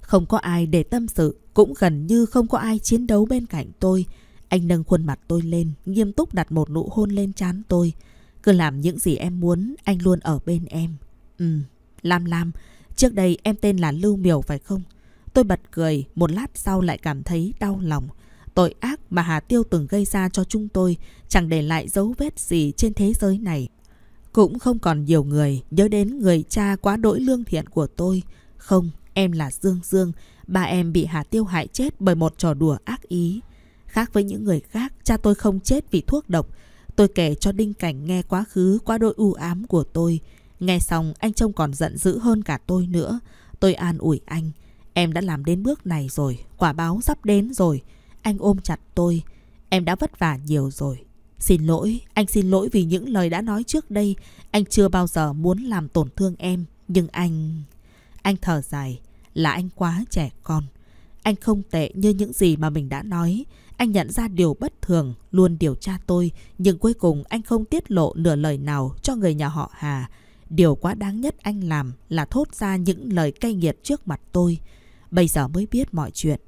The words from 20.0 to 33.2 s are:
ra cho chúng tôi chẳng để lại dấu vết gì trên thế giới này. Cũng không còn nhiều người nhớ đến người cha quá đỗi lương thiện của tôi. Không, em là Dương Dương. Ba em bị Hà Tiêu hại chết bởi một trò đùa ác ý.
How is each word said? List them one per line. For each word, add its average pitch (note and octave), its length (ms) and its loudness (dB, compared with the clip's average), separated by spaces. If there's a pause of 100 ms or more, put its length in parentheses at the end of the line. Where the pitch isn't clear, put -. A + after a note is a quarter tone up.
ra F#3+ 240 0
cho F#3 160 0
chúng G#3+ 240 -4
tôi F#3 280 2 (320)
chẳng F3 200 2
để D#3+ 140 0
lại D#3+ 260 -2
dấu G#3 300 0
vết D4 200 -4
gì D3+ 380 0
trên A3 180 2
thế G3+ 180 2
giới G3 260 2
này. D#3+ 300 -4 (640)
Cũng A3+ 260 6
không B3 200 0
còn D3+ 260 0
nhiều D3+ 200 4
người C#3+ 460 0
nhớ F#3+ 180 4
đến G#3 300 0
người F3 300 4
cha G3+ 280 0
quá G3 200 0
đỗi A3 240 2
lương B3+ 240 0
thiện E3 240 -4
của D3+ 180 0
tôi. F#3 360 -2 (340)
Không, F3+ 340 2 (240)
em F#3+ 180 2
là D#3 180 -4
Dương F#3 340 -2
Dương. F#3 280 0 (340)
Ba F#3 160 0
em E3+ 300 0
bị E3 120 2
Hà D#3+ 180 -4
Tiêu A3 220 -2
hại F3+ 220 -4
chết - 340 -6
bởi F#3+ 140 4
một D#3+ 240 0
trò E3 160 0
đùa D3 300 0
ác - 180 -10
ý. F3 380 -2 (460)